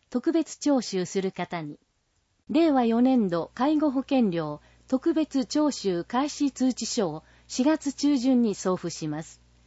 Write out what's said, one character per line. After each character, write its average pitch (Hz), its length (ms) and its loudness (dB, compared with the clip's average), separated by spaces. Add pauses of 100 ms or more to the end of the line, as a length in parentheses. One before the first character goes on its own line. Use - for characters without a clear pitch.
特 254 220 -2
別 320 260 -2
徴 285 240 2
収 185 240 -4
す 190 160 -4
る 185 120 -2
方 175 300 -8
に、 147 180 -12 (680)
令 311 220 4
和 262 140 4
四 226 180 4
年 247 260 4
度 170 260 -4
介 294 220 2
護 302 140 2
保 254 120 -2
険 254 280 2
料 156 300 -4 (260)
特 285 280 0
別 277 320 -2
徴 294 260 0
収 175 320 -2
開 269 260 -2
始 285 220 -2
通 254 200 0
知 226 140 -8
書 185 240 -2
を 156 140 -10 (240)
四 - 160 -2
月 294 280 0
中 285 240 0
旬 247 260 2
に 208 120 0
送 185 220 -2
付 175 140 -6
し 160 180 -8
ま 151 160 -8
す。 - 160 -20 (260)